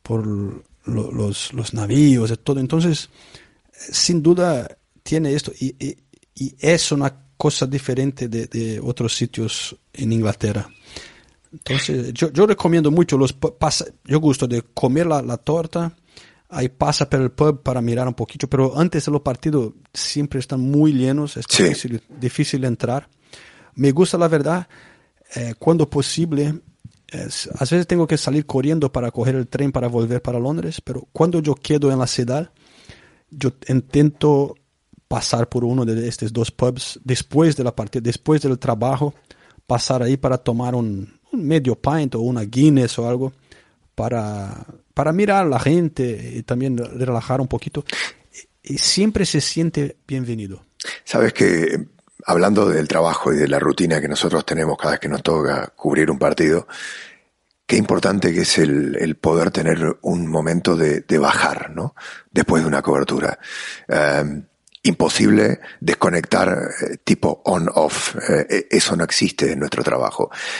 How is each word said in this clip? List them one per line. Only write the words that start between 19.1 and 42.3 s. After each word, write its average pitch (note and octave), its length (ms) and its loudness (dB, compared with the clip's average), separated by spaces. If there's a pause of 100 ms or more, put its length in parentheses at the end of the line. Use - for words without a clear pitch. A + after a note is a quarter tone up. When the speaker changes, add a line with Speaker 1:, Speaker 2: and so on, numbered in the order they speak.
Speaker 1:
los D3 80 0
partidos C3+ 540 -2 (180)
siempre - 480 -4
están C3 200 -4
muy D3 320 4
llenos, C#3 440 0
es A#2 120 -8
Speaker 2:
Sí. - 160 4
Speaker 1:
difícil, B2+ 380 -2 (160)
difícil C3 460 -2
entrar. B2 440 -2 (680)
Me C3+ 180 4
gusta, F3 240 4
la E3+ 120 2
verdad, D#3+ 380 0 (680)
eh, A#2 240 -6
cuando D#3+ 320 2
posible, D3+ 720 -2 (480)
es, - 460 -10
a - 60 -12
veces E3 260 0
tengo F3 200 2
que D#3 100 0
salir D3 300 -2
corriendo C#3+ 440 0
para A#2+ 200 -4
coger B2 240 0
el B2+ 120 -2
tren C#3 260 -2
para A#2+ 160 -2
volver A#2+ 340 -2
para B2 160 -4
Londres, D#3+ 420 -4
pero - 320 -12
cuando E3+ 280 2
yo D3+ 140 0
quedo C#3+ 380 2
en C3 60 0
la B2+ 80 0
ciudad, B2+ 440 -2 (800)
yo C3+ 220 -2 (160)
intento C#3+ 840 2 (520)
pasar A#2 440 -2
por A#2+ 140 -2
uno B2 200 0
de A2+ 240 -2
estos A#2 240 -6
dos A#2 180 -2
pubs - 540 -2
después C#3+ 520 2
de C3 80 -2
la A#2+ 120 -2
partida, A#2 240 -4
después B2 400 0
del C3 180 0
trabajo, C3 560 -2 (520)
pasar B2 360 0
ahí B2+ 140 2
para B2+ 220 0
tomar B2 360 -2
un, G#2 460 -4 (120)
un G#3 140 -4
medio C3+ 300 2
pint D3 380 0
o A#2 60 -2
una A#2+ 220 -2